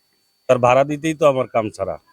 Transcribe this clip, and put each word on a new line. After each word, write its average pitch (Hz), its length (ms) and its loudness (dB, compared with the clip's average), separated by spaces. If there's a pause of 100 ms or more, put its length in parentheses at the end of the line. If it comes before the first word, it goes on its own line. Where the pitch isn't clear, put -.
(480)
তার 127 100 4
ভাড়া 123 260 2
দিতেই 147 300 -6
তো 151 120 0
আমার 131 220 0
কাম 110 220 -4
ছাড়া। 90 300 -8 (140)